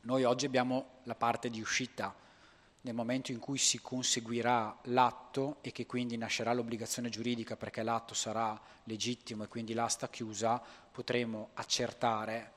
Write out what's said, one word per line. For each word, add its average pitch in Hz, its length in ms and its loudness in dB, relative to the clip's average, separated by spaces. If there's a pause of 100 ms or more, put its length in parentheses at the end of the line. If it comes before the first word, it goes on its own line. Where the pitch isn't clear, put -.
Noi 127 220 2
oggi 127 240 4
abbiamo 127 560 2
la 117 100 -4
parte 117 380 2
di 110 100 -4
uscita. 113 540 -2 (680)
Nel 120 140 -4
momento 123 360 0
in 117 80 -4
cui 139 200 -4
si - 200 4
conseguirà 117 960 2 (100)
l'atto 127 760 2
e 120 100 -6
che 120 140 -6
quindi 123 320 -2
nascerà 113 340 0
l'obbligazione 117 580 -2
giuridica, 113 460 -2
perché 110 280 -6
l'atto 113 300 0
sarà 110 460 0 (260)
legittimo 110 580 -4
e 104 40 -8
quindi 113 260 -6
l'asta 117 360 0
chiusa, 113 520 0 (300)
potremo 117 640 -2
accertare 113 1040 -2